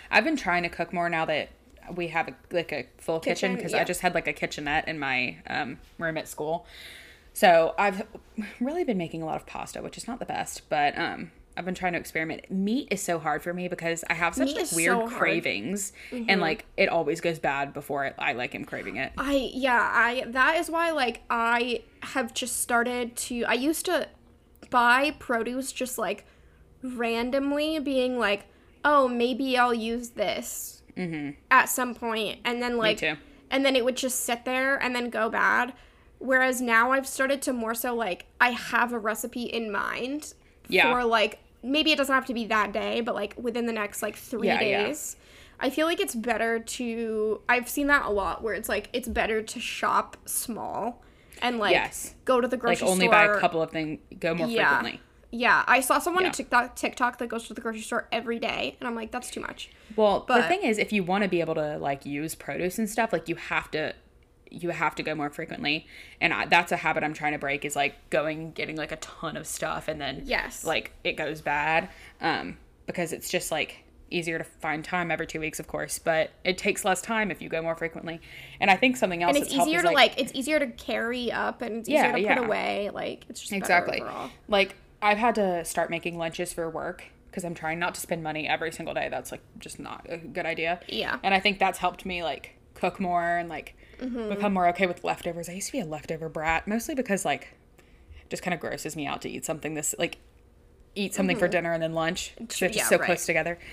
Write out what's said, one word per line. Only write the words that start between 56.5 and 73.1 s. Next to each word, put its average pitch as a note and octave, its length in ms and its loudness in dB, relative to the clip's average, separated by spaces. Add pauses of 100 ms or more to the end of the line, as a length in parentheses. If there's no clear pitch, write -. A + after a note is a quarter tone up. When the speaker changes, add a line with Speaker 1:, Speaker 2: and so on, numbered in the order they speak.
Speaker 2:
TikTok B3 420 -2
that B3 100 -4
goes A#3 200 -6
to A3 60 -14
the A#3+ 60 -12
grocery A3+ 220 -6
store - 280 -4
every A#3 280 -2
day, A3+ 420 -4
and - 80 -6
I'm A#3+ 60 -4
like, A3+ 160 -8
"That's - 200 -8
too - 100 -8
much." - 300 -10 (260)
Speaker 1:
Well, G#3 240 6
the - 140 -10
Speaker 2:
But A#3 140 6
Speaker 1:
thing F#4+ 140 2
is, A3+ 160 4
if - 160 0
you G3+ 80 4
wanna F#3+ 260 2
be F3+ 140 2
able D#3+ 140 0
to, D3+ 220 0
like, C#3+ 280 -2
use C#3+ 280 -4
produce F3 440 -4
and A3 100 0
stuff, A3+ 240 0
like, E3 160 0
you E3 60 -2
have - 380 -4
to, D#3 220 -2 (540)
you E3+ 220 -6
have D#3 240 0
to E3 80 -4
go D#3 120 -4
more D3 140 -2
frequently. D3+ 580 -4 (340)
And F3 120 2
I, A3 140 0
that's F3 240 4
a F3+ 60 0
habit D#3+ 260 0
I'm D3+ 100 0
trying D3+ 200 -2
to D3+ 60 -2
break, C#3+ 260 -4
is, D3 100 -6
like, C#3+ 360 -2
going, D#3 420 -2
getting, D#3 240 -8
like, D#3 160 -8
a D#3+ 40 -8
ton D#3 400 -10
of D3 100 -10
stuff, D#3+ 420 -6
and D3+ 120 -4
then, C#3 240 -6
Speaker 2:
Yes. - 400 -4
Speaker 1:
like, D3+ 280 -2 (100)
it F3 120 -2
goes D#3 260 -4
bad. D#3 480 0 (320)
Um, G2 360 -2 (300)
because E3+ 260 -4